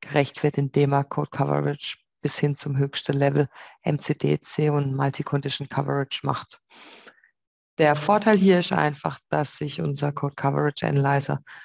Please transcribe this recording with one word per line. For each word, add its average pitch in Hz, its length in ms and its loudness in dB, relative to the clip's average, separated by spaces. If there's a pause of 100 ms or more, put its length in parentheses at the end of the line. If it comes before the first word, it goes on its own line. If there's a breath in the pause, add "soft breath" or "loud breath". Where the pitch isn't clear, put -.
gerecht - 420 -2
wird, 147 160 2
indem 143 340 2
er 139 120 2
Code 147 260 -6
Coverage 143 680 -2 (240)
bis - 180 -6
hin 147 180 0
zum 139 200 -6
höchsten 139 400 -2
Level 143 320 2 (340 loud breath)
M - 160 0
C - 160 -2
D 147 260 0
C - 280 -2
und 143 260 0
Multi-Condition 139 760 -4
Coverage 139 560 -4
macht. - 340 -10 (1160 loud breath)
Der 151 160 6
Vorteil 208 420 4
hier 190 220 6
ist 175 140 -2
einfach, 151 480 -2 (100)
dass 151 260 -2
sich 147 240 -8
unser 143 320 -2
Code 143 220 -6
Coverage 143 520 -2
Analyzer 143 560 0 (220 loud breath)